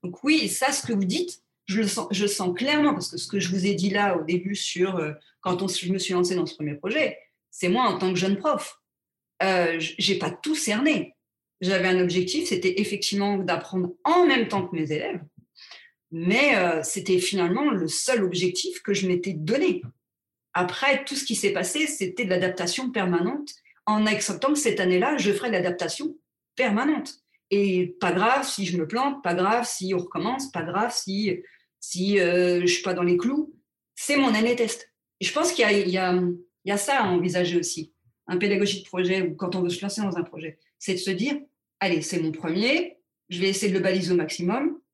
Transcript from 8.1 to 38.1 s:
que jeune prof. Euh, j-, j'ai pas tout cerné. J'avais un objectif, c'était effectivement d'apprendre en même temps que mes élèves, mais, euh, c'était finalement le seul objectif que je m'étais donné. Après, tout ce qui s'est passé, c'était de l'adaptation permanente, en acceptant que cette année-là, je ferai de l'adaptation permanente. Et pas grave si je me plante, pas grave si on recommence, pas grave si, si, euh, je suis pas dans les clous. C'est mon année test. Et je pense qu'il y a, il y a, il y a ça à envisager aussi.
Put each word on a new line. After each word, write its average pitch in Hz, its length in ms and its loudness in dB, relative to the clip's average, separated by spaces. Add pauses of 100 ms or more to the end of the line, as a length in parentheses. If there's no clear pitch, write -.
que 175 60 0
jeune 196 180 2
prof. - 440 -2 (640)
Euh, 175 380 2
j-, 160 180 -6
j'ai 190 200 2
pas 165 120 -2
tout - 240 -4
cerné. 233 600 0 (480)
J'avais 185 260 2
un 185 140 4
objectif, 180 460 0
c'était 185 340 0
effectivement 202 560 0
d'apprendre 180 540 -2 (120)
en 349 220 6
même 240 220 2
temps 190 180 -2
que 170 100 -6
mes 156 160 -2
élèves, 170 280 -4 (920)
mais, 214 420 2
euh, 170 280 2
c'était 185 360 0
finalement 190 520 2
le 180 180 -2
seul 247 340 0
objectif 180 600 -2
que 208 100 -2
je 190 160 0
m'étais 180 240 0
donné. 175 480 0 (720)
Après, 262 540 0
tout - 80 -8
ce - 100 -6
qui 233 100 -4
s'est 196 200 0
passé, 240 320 -2
c'était 202 400 -4
de 180 40 -2
l'adaptation 180 600 -2
permanente, 202 600 0 (360)
en 214 180 2
acceptant 214 480 0
que 294 60 2
cette 214 220 0
année-là, 185 360 2
je 196 160 2
ferai 247 160 -2
de 220 60 0
l'adaptation 175 600 -2 (420)
permanente. 247 580 0 (360)
Et 185 500 2
pas 180 120 2
grave 240 340 2
si - 180 -4
je 175 120 -2
me 156 100 0
plante, 269 360 -2
pas 175 120 0
grave 214 320 2
si 185 280 -4
on 175 40 2
recommence, 220 520 -4
pas 170 120 -6
grave 196 320 -2
si, 196 460 -2 (380)
si, 196 400 0
euh, 180 440 4
je 175 40 4
suis 175 160 2
pas 185 120 -2
dans 175 80 -2
les 175 140 4
clous. 277 360 0 (420)
C'est - 220 -2
mon 262 180 4
année 233 220 4
test. - 340 -2 (300)
Et 190 40 -6
je - 80 -2
pense 349 200 0
qu'il - 100 2
y 220 40 6
a, 208 60 4
il 190 180 2
y 185 80 0
a, 185 140 2
il 180 560 -2
y 202 40 0
a 202 40 0
ça 262 260 2
à 202 60 2
envisager 175 500 2
aussi. 156 340 -6 (340)